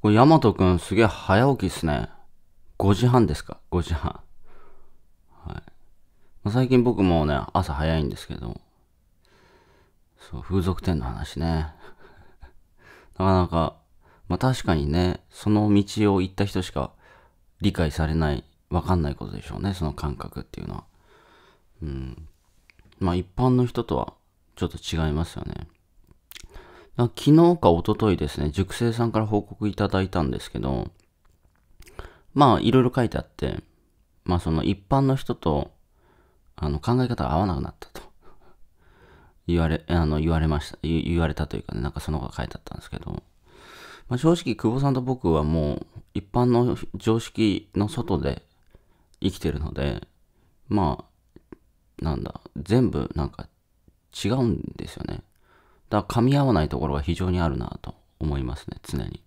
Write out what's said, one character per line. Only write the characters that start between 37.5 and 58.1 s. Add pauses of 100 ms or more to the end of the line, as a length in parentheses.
く
な
っ
た
と (1400)
言
わ
れ、
あ
の、
言
わ
れ
ま
し
た。
言-、
言
わ
れ
た
と
い
う
か
ね、
な
ん
か
そ
の
こ
と
書
い
て
あ
っ
た
ん
で
す
け
ど、 (840)
ま
あ、
正
直、
久
保
さ
ん
と
僕
は
も
う、 (260)
一
般
の (160)
常
識
の
外
で (760)
生
き
て
る
の
で、 (600)
ま (920)
あ、
な
ん
だ、 (160)
全
部
な
ん
か (760)
違
う
ん
で
す
よ
ね。 (640)
だ
か
ら
噛
み
合
わ
な
い
と
こ
ろ
が
非
常
に
あ
る
な
と (260)